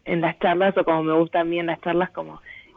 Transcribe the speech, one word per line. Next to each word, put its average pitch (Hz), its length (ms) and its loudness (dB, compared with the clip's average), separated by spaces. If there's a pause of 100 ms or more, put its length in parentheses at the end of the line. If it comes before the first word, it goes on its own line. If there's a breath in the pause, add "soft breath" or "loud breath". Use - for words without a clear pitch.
en 175 160 -2
las 165 200 -2
charlas, 190 360 2
o 185 80 2
como 160 200 2
me 156 100 0
gusta 165 260 2
a 170 40 0
mí 170 140 -2
en 170 80 -4
las 165 140 -6
charlas, 175 300 -2
como 160 300 -12 (360 loud breath)